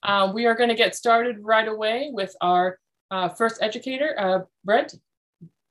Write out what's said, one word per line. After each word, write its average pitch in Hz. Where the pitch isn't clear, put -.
Uh, 196
we 226
are 226
gonna 233
get 220
started 233
right 220
away 220
with 190
our, 180
uh, 185
first 220
educator, 262
uh, 190
Brent. 226